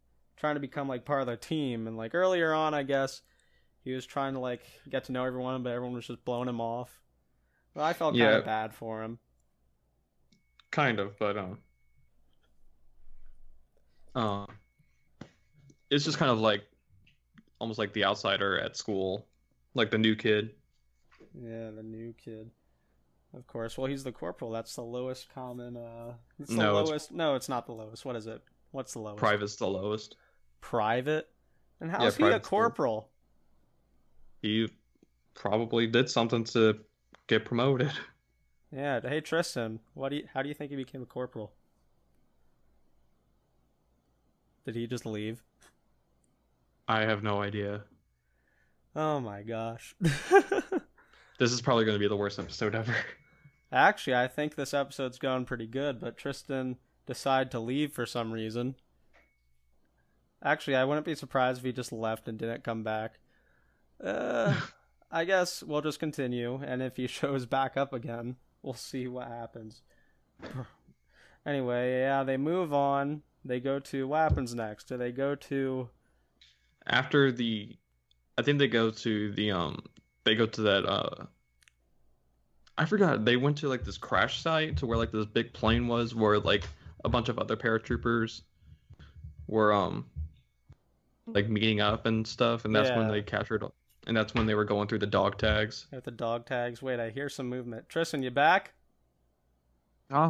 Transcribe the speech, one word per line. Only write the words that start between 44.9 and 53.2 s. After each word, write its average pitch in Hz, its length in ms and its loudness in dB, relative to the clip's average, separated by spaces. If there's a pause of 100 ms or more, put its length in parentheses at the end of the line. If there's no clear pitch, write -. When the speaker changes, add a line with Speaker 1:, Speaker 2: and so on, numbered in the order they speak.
Speaker 1:
leave? 107 360 -6 (1500)
Speaker 2:
I 113 140 2
have 107 200 2
no 104 200 0
idea. 101 400 -4 (1120)
Speaker 1:
Oh 151 260 -2
my 101 220 -8
gosh. 113 580 -8
<laughs> 190 40 2 (1300)
Speaker 2:
This 120 120 6
is 123 120 -2
probably 120 220 6
gonna 107 140 2
be 101 80 2
the 104 100 2
worst 101 220 -2
episode 104 380 -2
ever. 110 180 -2 (800)